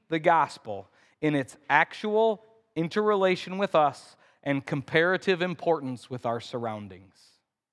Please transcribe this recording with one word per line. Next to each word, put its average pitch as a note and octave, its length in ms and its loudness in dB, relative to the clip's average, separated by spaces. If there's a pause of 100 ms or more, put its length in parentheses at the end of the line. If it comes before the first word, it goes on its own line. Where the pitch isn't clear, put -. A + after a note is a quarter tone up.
the E3 100 0
gospel D3 680 0 (320)
in D3+ 140 0
its C3+ 200 -4 (140)
actual G#3+ 720 2 (320)
interrelation F#3 840 0
with G3 180 0
us D3 420 0 (260)
and C#3 220 -2
comparative E3+ 760 0
importance D#3 680 -2
with B2+ 160 -8
our A#2 160 -2
surroundings. G#2 760 -8 (580)